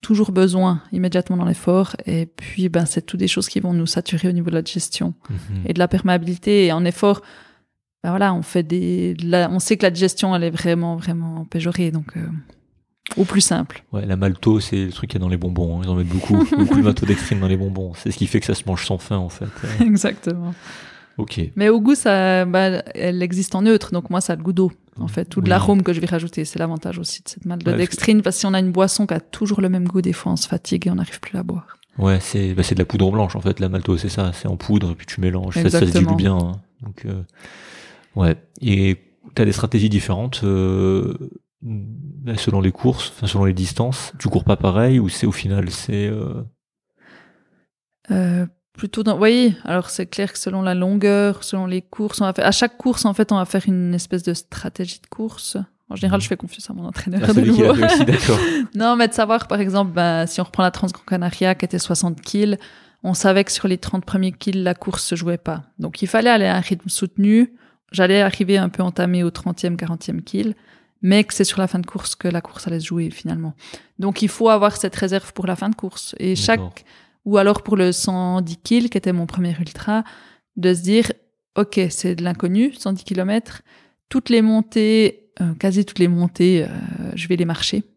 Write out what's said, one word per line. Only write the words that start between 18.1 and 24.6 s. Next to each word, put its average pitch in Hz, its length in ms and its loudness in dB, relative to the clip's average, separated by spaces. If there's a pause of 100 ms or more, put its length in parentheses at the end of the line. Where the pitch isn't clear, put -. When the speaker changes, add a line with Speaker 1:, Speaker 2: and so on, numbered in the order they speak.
Speaker 2:
ce - 80 -6
qui 98 80 0
fait 107 140 0
que - 60 -8
ça 104 80 0
se - 120 -12
mange 92 200 -4
sans 95 120 -2
faim, - 200 -4
en 90 120 -4
fait. - 140 -12 (360)
Ouais. 240 60 6
Speaker 1:
Exactement. 175 680 0 (640)
Speaker 2:
Ok. 107 240 -6 (140)
Speaker 1:
Mais 202 140 2
au 226 120 6
goût, 247 140 6
ça, 185 500 2
bah, 185 380 2 (120)
elle 180 280 -2
existe 180 320 -4
en 190 80 0
neutre, 214 300 4
donc 175 180 -4
moi, 175 100 0
ça 180 120 -2
a 165 40 -2
le 160 60 -10
goût 175 120 -2
d'eau, 185 180 2 (260)